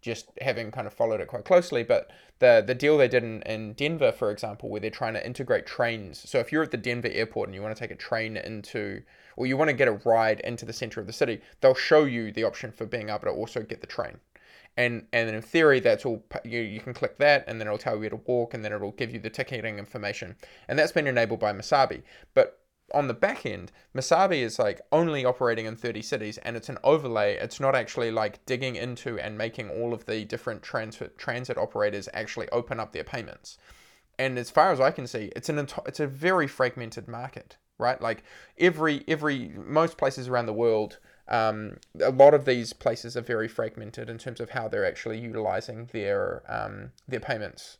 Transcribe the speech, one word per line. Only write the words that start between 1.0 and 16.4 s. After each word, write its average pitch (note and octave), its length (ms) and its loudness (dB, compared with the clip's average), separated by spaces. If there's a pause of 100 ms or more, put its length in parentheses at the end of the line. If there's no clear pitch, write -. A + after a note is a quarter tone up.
it E2+ 80 -6
quite - 160 -8
closely, F3 380 4
but - 280 2 (280)
the, A#2 280 10
the B2 80 2
deal C#3+ 220 4
they C3+ 120 8
did A#2+ 160 4
in, A2 180 -10
in A2 320 -6
Denver, C#3+ 380 2
for G#2+ 180 0
example, G#2 400 -8
where G#2 100 -4
they're G#2+ 100 -4
trying A2+ 240 -4
to - 120 -6
integrate A#2+ 400 0
trains. A2 640 -4
So C#3 100 0
if - 120 -2
you're D#3 120 2
at D3+ 80 -2
the - 80 -4
Denver A#2+ 300 -2
airport A2 400 -4
and F#2+ 60 -12
you F#2+ 80 -10
wanna G#2+ 120 -6
take A#2 160 -10
a - 60 -12
train A2 400 -4
into, G2+ 680 -8 (340)
or B2+ 100 -2
you C3 100 0
wanna D3+ 160 2
get B2+ 160 4
a A2+ 40 2
ride A2 480 4
into A#2 240 -8
the A2+ 80 -10
center A2+ 280 -8
of F#2+ 60 -10
the G#2+ 60 -12
city, A#2+ 280 0 (200)
they'll C3 140 8
show D3+ 300 6
you A#2 280 -2
the G#2+ 120 -2
option A2 260 -4
for A2+ 160 -10
being A2 220 -8
able G#2 120 -4
to G#2+ 100 -2
also A#2 320 -4
get - 180 -12
the - 60 -14
train. - 320 -8 (580)
And, A#2+ 360 0
and A2+ 180 2
in A2 100 -6
theory, D3 380 6
that's A#2 260 4
all, A#2 140 -2
p-, - 320 -10